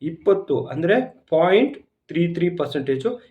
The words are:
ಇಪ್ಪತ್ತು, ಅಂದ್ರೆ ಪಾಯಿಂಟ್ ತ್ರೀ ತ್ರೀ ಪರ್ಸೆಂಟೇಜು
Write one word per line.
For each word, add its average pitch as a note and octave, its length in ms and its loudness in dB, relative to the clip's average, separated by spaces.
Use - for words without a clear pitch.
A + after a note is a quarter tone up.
ಇಪ್ಪತ್ತು, D#3+ 640 0
ಅಂದ್ರೆ E3+ 640 -2
ಪಾಯಿಂಟ್ F#3 480 2
ತ್ರೀ E3+ 260 0
ತ್ರೀ E3+ 160 0
ಪರ್ಸೆಂಟೇಜು C#3 720 -4